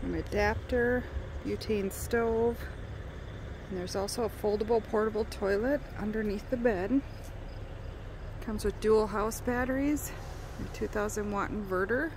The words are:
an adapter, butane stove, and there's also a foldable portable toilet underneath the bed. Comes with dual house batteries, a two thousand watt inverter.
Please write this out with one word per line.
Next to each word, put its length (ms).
an 120
adapter, 880
butane 460
stove, 640
and 100
there's 160
also 280
a 60
foldable 600
portable 360
toilet 540
underneath 500
the 80
bed. 440
Comes 240
with 160
dual 260
house 320
batteries, 720
a 160
two 120
thousand 440
watt 180
inverter. 680